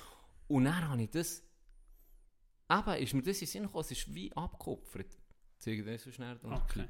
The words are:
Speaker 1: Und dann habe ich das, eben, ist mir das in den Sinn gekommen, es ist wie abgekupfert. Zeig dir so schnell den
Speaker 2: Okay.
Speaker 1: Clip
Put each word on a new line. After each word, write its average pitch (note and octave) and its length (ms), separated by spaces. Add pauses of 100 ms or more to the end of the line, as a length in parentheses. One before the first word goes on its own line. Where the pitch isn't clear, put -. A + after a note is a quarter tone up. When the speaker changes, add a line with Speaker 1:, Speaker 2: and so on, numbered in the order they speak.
(480)
Speaker 1:
Und C3 180
dann E3 240
habe B2 120
ich A2 80
das, - 340 (1300)
eben, F#3+ 320
ist C3 100
mir C3+ 80
das F#3+ 160
in F#3 80
den - 20
Sinn G3+ 160
gekommen, G3 180
es D#3 100
ist - 220
wie F3+ 220
abgekupfert. - 840 (400)
Zeig A2 260
dir A2+ 140
so B2+ 140
schnell A#2+ 260
den A2+ 160
Speaker 2:
Okay. A#2 160
Speaker 1:
Clip - 200